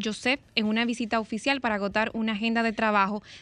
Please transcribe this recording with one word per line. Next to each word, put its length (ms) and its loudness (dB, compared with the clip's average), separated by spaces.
Joseph, 380 -2
en 100 2
una 220 2
visita 340 0
oficial 400 -2
para 140 0
agotar 400 0
una 180 0
agenda 300 0
de 100 2
trabajo 500 2